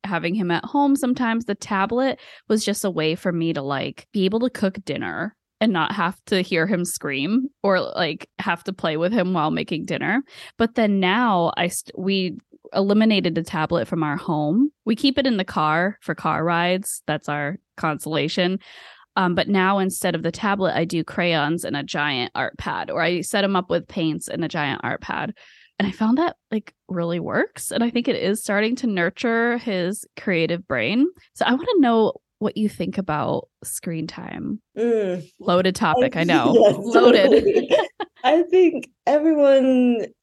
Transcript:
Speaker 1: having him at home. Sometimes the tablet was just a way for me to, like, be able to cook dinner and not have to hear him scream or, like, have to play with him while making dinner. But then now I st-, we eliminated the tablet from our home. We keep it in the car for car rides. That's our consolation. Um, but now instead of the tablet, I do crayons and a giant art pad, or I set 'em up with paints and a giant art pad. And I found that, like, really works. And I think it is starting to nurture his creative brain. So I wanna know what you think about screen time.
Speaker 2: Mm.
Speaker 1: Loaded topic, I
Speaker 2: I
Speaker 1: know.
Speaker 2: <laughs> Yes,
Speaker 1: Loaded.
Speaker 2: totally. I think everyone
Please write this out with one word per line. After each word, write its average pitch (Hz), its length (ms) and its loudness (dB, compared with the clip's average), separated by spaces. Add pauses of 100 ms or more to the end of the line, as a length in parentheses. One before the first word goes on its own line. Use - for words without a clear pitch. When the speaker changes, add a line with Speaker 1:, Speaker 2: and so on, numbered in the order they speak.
Speaker 1:
having 175 300 -4
him 180 180 -2
at 170 120 -2
home. 285 300 2
Sometimes 247 520 -2
the 202 100 -4
tablet 233 640 -2 (280)
was 214 160 0
just 208 200 -4
a 196 60 0
way 160 260 0
for 185 160 -2
me 165 200 0
to, 147 80 -2
like, 139 520 -6
be 196 120 0
able 202 160 0
to 247 100 0
cook 190 340 -4
dinner 101 500 -6 (260)
and 220 120 2
not 165 200 0
have 190 340 -4
to 190 140 0
hear 180 280 0
him 175 160 0
scream 175 640 -2 (160)
or, 190 160 2
like, - 580 -4
have 170 240 -4
to 190 100 -8
play 160 240 -2
with 175 160 0
him 185 200 0
while 156 180 0
making 156 360 -4
dinner. 185 360 -2 (340)
But 226 200 0
then 208 240 2
now 190 560 2
I 175 100 0
st-, - 320 -8
we 190 400 -2 (340)
eliminated 196 600 2
the 165 80 -2
tablet 160 460 -2
from 165 160 -2
our 147 120 -2
home. 160 540 0 (140)
We 226 100 0
keep 269 240 0
it 269 80 0
in 240 100 2
the 190 80 -2
car 170 560 0
for 165 140 -6
car 156 300 -2
rides. 175 640 -2
That's 151 200 -4
our 147 280 -4 (200)
consolation. 160 840 -2 (560)
Um, 180 180 2
but 175 140 0
now 190 320 2
instead 185 340 -2
of 165 80 -4
the 170 80 -2
tablet, 196 460 -2
I 165 80 0
do 165 180 -2
crayons 165 640 -2
and 147 120 -6
a 143 60 -6
giant 143 540 -4
art - 200 -4
pad, - 320 -8
or 165 140 -4
I 170 200 0
set 202 200 -2
'em 196 140 0
up 180 120 -2
with 170 200 -2
paints 160 400 -4
and 165 160 -4
a 156 40 -4
giant 147 360 -4
art 120 160 -4
pad. - 340 -6 (460)
And 202 80 0
I - 20 -2
found 226 280 2
that, 339 180 0 (160)
like, 214 200 -6 (160)
really 170 300 -4
works. - 540 -4
And 233 100 0
I 233 80 0
think 240 160 -2
it 262 80 0
is 196 260 -2
starting 214 360 0
to 247 100 -4
nurture 226 720 0
his 190 460 -4 (120)
creative 170 520 -2
brain. 185 400 2 (260)
So - 120 -2
I 240 60 2
wanna 285 140 -2 (120)
know 233 340 4 (260)
what 208 180 -4
you 214 120 0
think 185 280 -6
about 151 520 -4 (160)
screen 160 420 -8
time. - 540 -10 (160)
Speaker 2:
Mm. 202 520 0 (120)
Speaker 1:
Loaded 185 340 2
topic, 151 420 2
I 165 40 0
Speaker 2:
I 170 40 2
Speaker 1:
know. 147 300 4
Speaker 2:
<laughs> 233 60 8
Yes, - 180 6
Speaker 1:
Loaded. 247 520 6
Speaker 2:
totally. - 460 4 (460)
I 302 220 4
think 339 440 4 (180)
everyone 269 1000 4 (160)